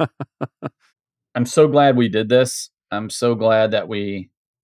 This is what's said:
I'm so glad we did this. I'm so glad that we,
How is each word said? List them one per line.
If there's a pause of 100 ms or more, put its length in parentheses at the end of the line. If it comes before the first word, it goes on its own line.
(1300)
I'm
so
glad
we
did
this. (200)
I'm
so
glad
that
we, (340)